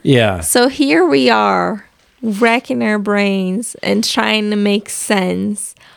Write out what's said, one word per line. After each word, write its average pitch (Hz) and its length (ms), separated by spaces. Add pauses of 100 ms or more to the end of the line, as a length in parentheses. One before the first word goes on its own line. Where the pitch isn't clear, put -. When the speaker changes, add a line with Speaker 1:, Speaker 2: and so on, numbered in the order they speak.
Speaker 1:
Yeah. 110 380
Speaker 2:
So 247 280
here 302 380
we 277 220
are, 202 580 (360)
racking 233 600
our 214 160
brains 202 840
and 202 200
trying 214 460
to 208 80
make 202 320
sense 190 840 (220)